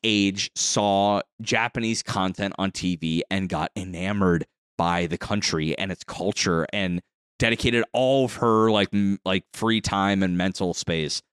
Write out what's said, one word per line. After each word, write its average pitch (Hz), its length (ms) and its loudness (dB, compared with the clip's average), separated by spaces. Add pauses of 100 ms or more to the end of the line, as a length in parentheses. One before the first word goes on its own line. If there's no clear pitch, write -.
age 101 500 2
saw 101 680 2 (180)
Japanese 113 640 -2
content 95 560 -2
on 95 140 -2
T 90 240 -2
V 80 340 -2
and 95 180 -2
got 80 260 -4
enamored 92 720 0 (300)
by 87 300 0
the 80 120 -4
country 80 600 -2
and 95 120 -4
its - 140 -10
culture 87 720 -2
and 90 260 -2 (380)
dedicated 117 540 2
all 131 340 2
of 117 80 -4
her, 110 360 4
like, 104 220 4
m-, 101 320 0
like, 95 200 -2 (100)
free 113 260 0
time 98 420 0
and 90 140 0
mental 92 380 -2
space 80 480 -4 (100)